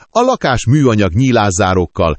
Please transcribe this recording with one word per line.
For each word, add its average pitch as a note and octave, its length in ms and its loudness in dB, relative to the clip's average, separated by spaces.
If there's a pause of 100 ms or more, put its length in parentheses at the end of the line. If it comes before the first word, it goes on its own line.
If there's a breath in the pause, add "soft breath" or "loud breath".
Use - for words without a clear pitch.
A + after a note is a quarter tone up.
(100)
a A3 100 0
lakás G3 460 -2
műanyag A2+ 480 2
nyílászárókkal, F#2+ 1040 0